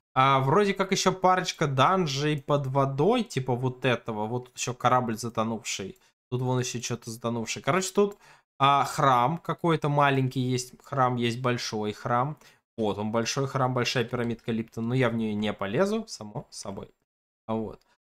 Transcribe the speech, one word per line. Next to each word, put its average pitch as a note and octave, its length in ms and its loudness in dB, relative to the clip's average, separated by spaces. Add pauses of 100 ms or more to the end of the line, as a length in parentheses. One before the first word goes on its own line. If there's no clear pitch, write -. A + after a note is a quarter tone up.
(140)
А, C3+ 260 6
вроде F#3+ 340 4
как F#3+ 180 -2
еще F#3 200 2
парочка F3+ 540 2
данжей D3 760 2
под C#3+ 240 0
водой, C#3 580 2
типа C3 300 -2
вот B2+ 300 -4
этого. A2 420 -2
Вот B2 300 -6
еще - 180 -6
корабль A#2+ 440 2
затонувший. A2 800 -4 (320)
Тут B2+ 120 -4
вон B2+ 180 0
еще B2 200 -6
что-то - 300 -8
затонувшее. A#2 520 -6
Короче, F#3 320 0
тут, G3+ 220 2 (420)
а, C#3 260 4
храм C3+ 540 4
какой-то D#3+ 520 -2
маленький C3+ 500 2
есть. B2 320 -2 (100)
Храм B2+ 340 0
есть, A#2+ 260 0
большой A2+ 500 -2
храм. B2+ 440 -2 (420)
Вот G2+ 200 0
он, G#2+ 140 -4
большой A#2 340 -2
храм, C3 280 0
большая A#2+ 300 0
пирамидка A#2 460 -4
Липтон. A2+ 380 -4
Но B2 60 0
я B2+ 160 4
в A#2 40 -4
нее A2 200 -2
не G#2 180 -2
полезу, F#3+ 560 -2
само - 420 -14
собой. - 400 -12 (560)
А A2 80 -4
вот. A2 260 -6 (200)